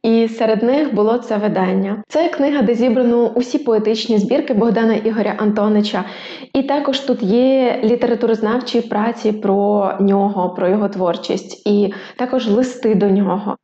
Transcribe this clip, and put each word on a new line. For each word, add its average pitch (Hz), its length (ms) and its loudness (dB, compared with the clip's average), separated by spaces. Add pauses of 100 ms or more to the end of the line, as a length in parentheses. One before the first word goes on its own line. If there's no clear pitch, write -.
І 226 240 4
серед 220 360 0
них 262 300 2
було 214 240 2
це 226 200 -4
видання. 190 680 -2
Це 320 220 0
книга, 285 320 0
де 226 120 2
зібрано 240 600 2
усі 247 240 0
поетичні 220 580 0
збірки 240 360 0
Богдана 226 420 2
Ігоря 214 420 -2
Антонича. 208 680 0 (500)
І 269 100 0
також 285 360 -2
тут 226 240 -2
є 247 600 2
літературознавчі 226 960 0
праці 220 500 -2
про 202 680 0
нього, 196 500 2
про 180 200 -2
його 202 200 0
творчість, - 800 -4
і 202 260 2 (240)
також 254 300 -2
листи 220 480 0
до 202 140 2
нього. 196 540 0